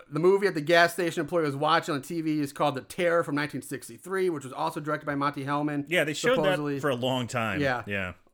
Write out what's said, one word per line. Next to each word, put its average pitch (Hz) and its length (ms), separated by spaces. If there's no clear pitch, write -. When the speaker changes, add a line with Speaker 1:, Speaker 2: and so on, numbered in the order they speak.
Speaker 1:
the 147 100
movie 196 260
at 175 80
the 160 60
gas 170 320
station 170 300
employee 160 220
was 143 120
watching 156 380
on 135 80
T 170 180
V 156 200
is 143 120
called 147 220
The 127 80
Terror 170 420
from 156 100
nineteen 147 280
sixty-three, 175 640
which 147 160
was 127 80
also 160 280
directed 151 260
by 147 80
Monty 139 320
Hellman, 147 420
Speaker 2:
Yeah, 165 160
they 151 80
showed 240 240
Speaker 1:
supposedly. 180 380
Speaker 2:
that 139 80
for 147 80
a 127 40
long 123 320
time. 110 340
Speaker 1:
Yeah. 127 260
Speaker 2:
Yeah. 98 260